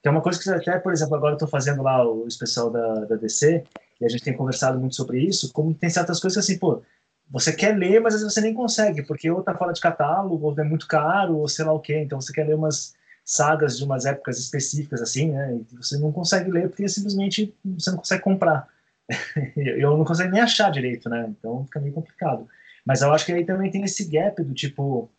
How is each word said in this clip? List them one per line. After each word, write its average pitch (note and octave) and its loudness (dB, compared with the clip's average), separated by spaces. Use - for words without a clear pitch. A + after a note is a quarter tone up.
Que - 0
é - 4
uma D#3+ 4
coisa F3+ 0
que G3 -4
até, F3+ 0
por F3+ -2
exemplo, D3+ 0
agora D3 2
eu D3 -6
tô D#3 -2
fazendo C#3 -2
lá B2+ 4
o A2+ 0
especial A#2 -2
da, A2+ 0
da A2 0
D G#2+ -4
C, D#3 2
e A#2+ -2
a A#2 4
gente A#2+ -2
tem C3 -2
conversado C3 0
muito C3 -2
sobre B2+ -2
isso, D#3+ 0
como D#3 0
tem E3+ -2
certas E3+ 0
coisas F#3+ 0
que, G3 0
assim, E3+ -2
pô, D#3 0
você C3+ 0
quer G#3 2
ler, F#3+ 6
mas A3+ 4
às G#3+ 0
vezes G#3+ -4
você A3 2
nem A3 2
consegue, A3 0
porque D#3+ -2
ou F3+ 0
tá F3 -2
fora F3 -2
de E3+ -6
catálogo, E3 2
ou D3+ 0
é D3+ 2
muito D3+ 0
caro, E3 2
ou D3+ 0
sei D#3 -2
lá D#3 2
o D#3 2
quê. D3+ -2
Então C#3 -4
você C3 -10
quer D3+ 0
ler D3+ 4
umas D#3 -2
sagas D3 2
de C#3 -4
umas C3+ -2
épocas C3+ -2
específicas, C#3+ -4
assim, C#3 -2
né? C3+ -2
E B2 -20
você B2 -6
não D3+ 0
consegue F3+ 0
ler F3+ 2
porque G3+ -4
simplesmente G3+ -2
você F#3 -4
não F3+ -2
consegue F#3+ -2
comprar. E3 2
<laughs> - -4
Eu C#3+ 2
não D#3 4
consigo E3+ 0
nem G#3 4
achar G#3 4
direito, B2 -4
né? A#2 -2
Então A#2+ -6
fica D3 -8
meio C#3+ -4
complicado. D#3+ -4
Mas C3 2
eu C#3+ 4
acho D#3 4
que F3 -2
aí F3 0
também F#3+ -2
tem G3 -2
esse G3 -4
gap E3+ 0
do C3+ -4
tipo C3+ -4